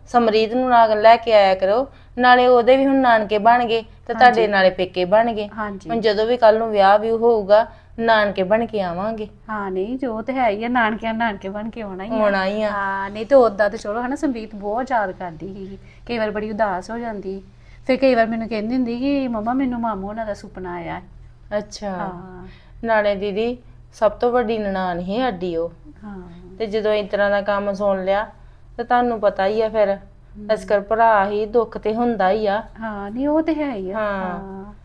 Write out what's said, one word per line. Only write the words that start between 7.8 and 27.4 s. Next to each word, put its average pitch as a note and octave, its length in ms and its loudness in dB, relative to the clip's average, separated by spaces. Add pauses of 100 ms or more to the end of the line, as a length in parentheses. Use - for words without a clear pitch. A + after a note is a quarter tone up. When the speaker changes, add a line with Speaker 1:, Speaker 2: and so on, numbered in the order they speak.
Speaker 1:
ਨਾਨਕੇ G#3+ 440 2
ਬਣ A3 240 0
ਕੇ A3 160 -4
ਆਵਾਂਗੇ। G#3 460 -6 (200)
Speaker 2:
ਹਾਂ, G#3 220 -6
ਨਹੀਂ, G3+ 280 -6
ਜੋ A3+ 240 -6
ਤੇ C4 100 -8
ਹੈ C4 160 0
ਹੀ G#3 160 -4
ਆ, A#3+ 40 -4
ਨਾਨਕਿਆਂ A3+ 460 -2
ਨਾਨਕੇ A3 340 -4
ਬਣ G#3 220 -10
ਕੇ A3+ 120 -12
ਆਉਣਾ F#3+ 220 -12
ਹੀ A3 60 -10
ਆ। B3 40 -4
Speaker 1:
ਆਉਣਾ G3+ 320 2
ਹੀ G#3+ 160 -4
ਆ। G#3+ 80 -2
Speaker 2:
ਹਾਂ, G3 400 -4
ਨਹੀਂ G#3+ 160 -10
ਤੇ C#4 80 4
ਓਦਾਂ G#3+ 360 4
ਤੇ A3+ 60 -8
ਚਲੋ A3 300 -6
ਹਨਾ, C#4 100 -6
ਸਮਰੀਤ A#3 380 -6
ਬਹੁਤ G#3 360 -6
ਯਾਦ G#3 220 0
ਕਰਦੀ F3+ 420 -12
ਸੀਗੀ। G3 240 -14 (280)
ਕਈ A#3+ 120 -4
ਵਾਰ G#3+ 120 -2
ਬੜੀ G#3+ 200 -6
ਉਦਾਸ G3+ 400 -4
ਹੋ A#3 80 -8
ਜਾਂਦੀ। G3 440 -10 (440)
ਫਿਰ B3+ 100 0
ਕਈ C4 180 4
ਵਾਰ A3+ 120 4
ਮੈਨੂੰ A3+ 220 -6
ਕਹਿੰਦੀ A3 260 -4
ਹੁੰਦੀ A#3+ 240 -2
ਕਿ C4+ 300 -2
"ਮੰਮਾ, A3+ 240 -4
ਮੈਨੂੰ B3+ 280 -2
ਮਾਮੂ G3+ 260 -4
ਹੋਣਾ A3 180 -8
ਦਾ G#3 100 -6
ਸੁਪਨਾ F#3 380 -14
ਆਇਆ E3 220 -10
ਹੈ।" F3+ 80 -12 (560)
Speaker 1:
ਅੱਛਾ। G#3 320 -10
Speaker 2:
ਹਾਂ। F#3 560 -10 (380)
Speaker 1:
ਨਾਲੇ G#3+ 300 2
ਦੀਦੀ, G#3 440 -4 (360)
ਸਭ G#3+ 180 2
ਤੋਂ A#3+ 200 0
ਵੱਡੀ A#3 260 0
ਨਨਾਣ F#3+ 420 -4
ਹੀ F#3+ 180 -6
ਸਾਡੀ F#3 380 -4
ਉਹ। E3 160 -4 (320)
Speaker 2:
ਹਾਂ। G3 180 -14 (360)
Speaker 1:
ਤੇ A3 80 -4
ਜਦੋਂ G#3+ 280 0
ਇਸ G#3 160 -2
ਤਰ੍ਹਾਂ G3+ 200 0
ਦਾ G3+ 100 0